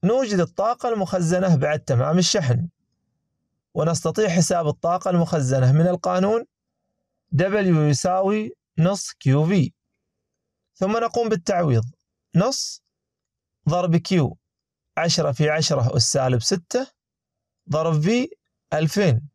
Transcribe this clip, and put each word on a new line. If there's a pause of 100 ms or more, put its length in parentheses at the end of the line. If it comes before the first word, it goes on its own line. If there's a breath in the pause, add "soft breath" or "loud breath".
نوجد
الطاقة
المخزنة
بعد
تمام
الشحن، (1040)
ونستطيع
حساب
الطاقة
المخزنة
من
القانون، (920)
W
يساوي (260)
نص
كيو
في، (1040)
ثم
نقوم
بالتعويض، (500)
نص (840)
ضرب
Q (600)
عشرة
في
عشرة
أس
سالب
ستة (840)
ضرب
V (440)
ألفين